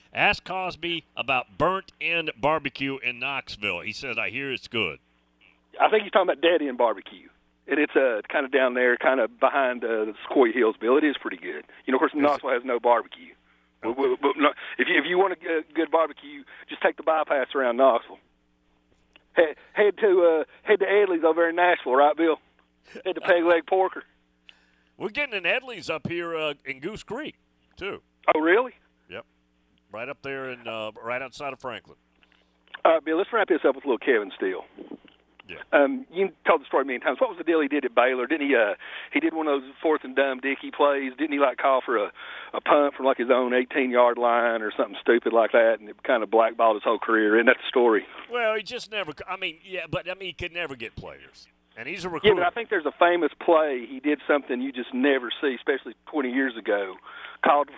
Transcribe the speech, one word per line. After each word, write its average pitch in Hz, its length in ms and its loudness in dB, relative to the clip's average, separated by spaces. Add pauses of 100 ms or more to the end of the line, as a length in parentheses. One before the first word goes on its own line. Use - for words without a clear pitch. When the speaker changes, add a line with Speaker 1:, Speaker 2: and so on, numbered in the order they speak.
(120)
Speaker 1:
Ask 190 320 0
Cosby 170 600 -6 (120)
about 123 400 -4
burnt 185 420 -2
end 160 400 -4
barbecue 139 600 -2
in 120 200 -6
Knoxville. 104 600 -6
He 107 120 -10
says, 117 260 -8
"I 104 100 -4
hear 135 240 -6
it's - 160 -10
good." 92 300 -4 (800)
Speaker 2:
I 143 80 4
think 208 140 2
he's 190 100 -10
talking 185 160 2
about 139 140 -2
dead 170 180 4
end 135 160 -4
barbecue. 104 520 -2 (400)
And 143 100 0
it's, - 160 0
uh, 123 340 2
kind 147 180 -2
of 131 60 -8
down 131 220 2
there, 123 220 2
kind 131 240 2
of 113 180 -2
behind, 123 460 0
uh, 110 220 -2
the 107 80 -10 (120)
Sequoia 123 260 4
Hills, 110 280 2
Bill. 120 160 4
It 156 80 2
is 139 160 0
pretty - 160 -8
good. - 280 -12 (200)
You 127 80 -2
know, 131 40 2
of - 40 0
course, 160 120 2
Speaker 1:
Is 151 60 -6
it? 143 40 0
Speaker 2:
Knoxville 143 280 0
has 123 140 0
no 120 160 -2
barbecue. 117 540 0 (500)
Speaker 1:
Okay. 123 160 -4
Speaker 2:
We, 139 80 2
we, 123 120 0
but 143 180 0
no, 147 100 4 (300)
if 175 100 0
you, 175 100 2
if 143 80 0
you 180 120 0
want 185 160 2
a - 20 -8
g-, 160 380 -6
good 156 160 -2
barbecue, 147 540 -2 (240)
just 151 120 -12
take 165 160 0
the 147 60 -16
bypass 151 520 0
around 123 220 0
Knoxville. 120 420 4 (1160)
Head, 156 200 4 (200)
head 202 240 2
to, 175 420 4
uh, 139 40 -4 (180)
head 196 180 2
to 190 60 0
Edley's 190 380 2
over 165 240 2
in 165 80 -4
Nashville, 175 380 2
right, 143 220 6
Bill? 160 200 2 (680)
Head 185 120 -4
to - 40 -8
Peg 175 240 4
Leg 170 220 4
Porker. 190 360 0 (480)
Speaker 1:
<laughs> - 460 -20
We're 208 140 -8
getting 262 240 -6
an 185 100 -8
Edley's 220 460 -4
up 160 180 -6
here, 170 260 -6
uh, 156 200 -4 (100)
in 131 160 -10
Goose 190 220 -10
Creek, 254 340 -12 (400)
too. - 240 -10 (340)
Speaker 2:
Oh, 156 60 2
really? 208 320 2 (380)
Speaker 1:
Yep. 101 160 -14 (640)
Right 117 160 -10
up 143 140 -14
there 135 300 -8
in, 120 140 -14
uh, 110 260 -6 (120)
right 123 160 -4
outside 135 320 -10
of 127 80 -16
Franklin. 107 380 -12 (840)
Speaker 2:
All 165 100 6
right, 151 100 -2
Bill, 160 140 -2
let's 196 120 -4
wrap 214 180 0
this 160 200 2
up 131 60 2
with 135 100 -12
a 143 40 -4
little 113 100 0
Kevin 107 360 0
Steele. 92 300 -6 (840)
Speaker 1:
Yeah. 85 80 -14 (160)
Speaker 2:
Um, 135 400 2
you 190 160 -2 (180)
told 156 140 4
the - 60 -20
story 147 160 0
a - 20 -2
million 127 160 -6
times. 143 220 -2
What 233 80 0
was 175 80 -14
the 170 60 -10
deal 160 180 2
he 139 60 -2
did 139 180 -2
at 117 80 -4
Baylor? 123 320 2
Didn't 143 220 -2
he, 135 60 2
uh, 104 200 2 (400)
he 143 40 0
did 156 140 0
one 160 160 -4
of 139 140 -2
those 135 80 -18 (100)
fourth 151 240 0
and 131 100 -14
dumb 135 260 0
dicky 135 300 -6
plays? 139 460 0
Didn't 147 160 -4
he, 139 60 -2
like, 135 180 2
call 135 240 2
for 120 160 -2
a, 101 160 -2 (400)
a - 80 -6
punt 147 340 2
from, 131 120 -4
like, 135 100 2
his 120 140 -4
own 123 240 0
eighteen-yard 123 640 2
line 117 420 2
or 107 160 -6
something 101 240 -4
stupid 117 320 2
like 110 200 4
that, 113 280 4
and 107 80 -18
it - 140 -20
kind 120 200 0
of 98 80 -6
blackballed 113 460 4
his 101 60 -8
whole 117 160 0
career? 110 380 2
Isn't 117 100 4
that 127 100 4
the - 100 -14
story? 113 380 2 (260)
Speaker 1:
Well, 226 260 -2
he 214 60 -6
just 208 280 -12
never, 185 240 -8 (120)
I 190 120 -10
mean, 175 260 -8
yeah, 180 260 -10
but, 165 200 -6
I - 20 -8
mean, 190 140 -12
he 170 80 -10
could 170 180 -10
never 160 240 -8
get 113 200 -12
players. 69 520 -18 (300)
And 120 100 -12
he's 175 160 -10
a 180 40 -6
Speaker 2:
Yeah, 175 40 -8
Speaker 1:
recruiter. 185 300 4
Speaker 2:
but 175 40 2
I 175 40 2
think 233 180 -10
there's 160 160 -2
a 143 140 -2
famous 175 420 4
play. 151 480 2
He 131 120 -12
did 147 280 0
something 139 320 0
you 135 100 -4
just 127 220 -10
never 127 380 2 (100)
see, 135 140 0
especially 131 400 -4 (160)
twenty 135 200 -2
years 127 280 -2
ago. 98 380 -2 (460)
Called 147 360 2